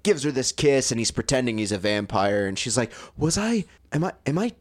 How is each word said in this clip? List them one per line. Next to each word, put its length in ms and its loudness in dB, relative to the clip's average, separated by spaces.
gives 200 2
her 80 0
this 200 -2
kiss, 400 4
and 80 -2
he's 120 0
pretending 460 0
he's 140 -2
a 60 0
vampire, 720 0
and 100 -4
she's 200 -2
like, 140 -2
"Was 200 0
I, 280 0
am 140 0
I, 80 -4
am 120 -2
I 240 -2